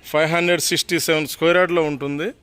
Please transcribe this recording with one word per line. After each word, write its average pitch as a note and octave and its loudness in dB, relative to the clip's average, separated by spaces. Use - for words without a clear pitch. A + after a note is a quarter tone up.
ఫైవ్ D#3 0
హండ్రెడ్ E3+ 2
సిక్స్టీ E3+ -2
సెవెన్ D#3 0
స్క్వేర్ E3+ 2
యార్డ్‌లో F3 2
ఉంటుంది. C#3+ -6